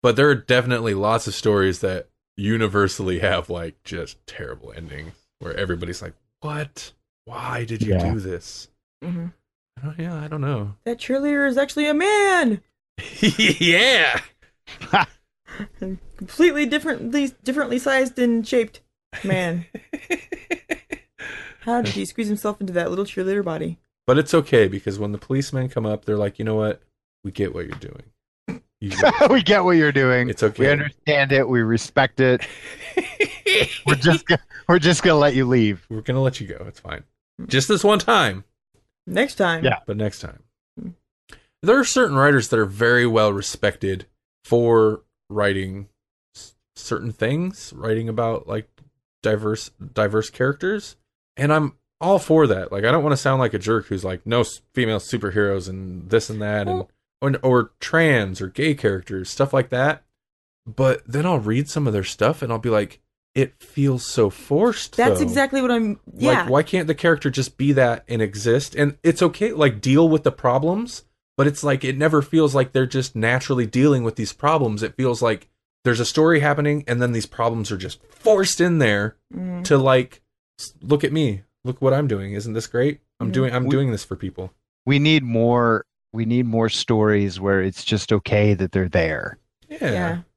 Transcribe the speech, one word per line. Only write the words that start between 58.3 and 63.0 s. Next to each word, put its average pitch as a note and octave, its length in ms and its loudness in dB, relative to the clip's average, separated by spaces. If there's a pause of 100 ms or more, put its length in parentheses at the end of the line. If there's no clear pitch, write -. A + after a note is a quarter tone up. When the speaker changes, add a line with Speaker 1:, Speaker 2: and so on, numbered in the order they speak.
Speaker 1:
or F#2+ 60 -8
gay D3+ 280 -2
characters, F#2+ 540 -4
stuff - 240 -2
like C3 160 0
that. C#3 340 -2 (640)
But C3 400 0
then C#3 180 -2
I'll F3 140 2
read A#2 300 -2
some D3 180 -2
of A2 60 0
their G2 100 0
stuff - 380 0
and A#2 100 -6
I'll A2+ 80 -4
be A#2+ 100 -4
like, G#2+ 300 0 (340)